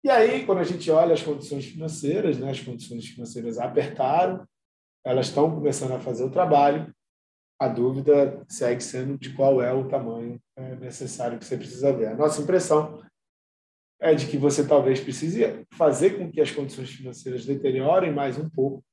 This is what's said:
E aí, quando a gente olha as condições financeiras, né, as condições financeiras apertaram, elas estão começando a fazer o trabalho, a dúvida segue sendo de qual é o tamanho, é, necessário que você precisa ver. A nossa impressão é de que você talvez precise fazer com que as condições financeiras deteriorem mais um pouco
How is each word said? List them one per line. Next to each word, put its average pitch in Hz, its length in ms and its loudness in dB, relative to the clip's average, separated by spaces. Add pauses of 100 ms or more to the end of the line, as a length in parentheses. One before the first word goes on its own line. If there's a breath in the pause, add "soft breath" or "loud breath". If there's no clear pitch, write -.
E 285 60 2
aí, 247 360 4
quando 185 140 2
a 165 40 0
gente 165 280 -4
olha 165 220 6
as 147 100 2
condições 143 420 -6
financeiras, 156 720 -2
né, 135 140 -6
as 131 80 -6
condições 117 480 -12
financeiras 117 500 -10
apertaram, 147 880 0 (580)
elas 127 240 0
estão 156 260 2
começando 131 400 -2
a 127 60 -6
fazer 123 240 -6
o 135 60 -2
trabalho, 151 640 4 (680)
a 131 60 2
dúvida 135 800 2
segue 123 320 -2
sendo 131 380 -6
de - 160 -12
qual 135 260 4
é 120 100 0
o 131 160 -2
tamanho, 120 540 -6 (160)
é, 131 200 -12
necessário 120 600 -8
que - 80 -16
você 127 100 -6
precisa 131 380 0
ver. 113 140 0
A 110 80 -6
nossa 151 260 2
impressão 156 580 2 (1000 loud breath)
é 160 140 6
de 135 100 -2
que - 100 -4
você 143 320 2
talvez 135 320 4
precise 170 640 -2 (120)
fazer 165 420 2
com 170 140 -8
que 156 100 -2
as 147 80 4
condições 135 400 -8
financeiras 127 560 -10
deteriorem 139 680 2
mais 139 240 -2
um 156 140 -6
pouco 135 440 -2